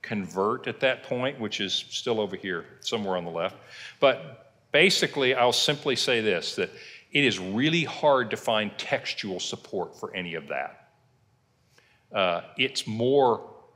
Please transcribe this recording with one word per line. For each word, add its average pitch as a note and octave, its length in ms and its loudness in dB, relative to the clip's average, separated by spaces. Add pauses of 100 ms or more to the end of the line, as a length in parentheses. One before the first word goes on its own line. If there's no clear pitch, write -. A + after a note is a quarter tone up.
convert G2+ 640 -2
at A#2+ 140 -6
that C3 220 2
point, C3 380 -4
which G#2+ 200 -4
is F#2+ 300 -2
still A2+ 300 -2
over F#2+ 160 -2
here, F2+ 280 -6 (160)
somewhere G2 360 -2
on F2 80 -4
the E2+ 60 -8
left. E2 260 -4 (420)
But - 540 0 (200)
basically, D3 640 4
I'll A#2+ 180 6
simply C#3+ 440 0
say A#2+ 240 2
this, F#2+ 360 0
that F2+ 140 -2 (420)
it C#3+ 120 2
is G2+ 140 2
really C3 460 0
hard B2+ 460 4
to G#2+ 60 -2
find G#2+ 400 0
textual - 640 -4
support - 580 -8
for - 160 -10
any F2 200 -6
of D2 140 -8
that. - 400 -8 (1200)
Uh, F2+ 300 2 (140)
it's - 300 -2
more A#2+ 640 4 (260)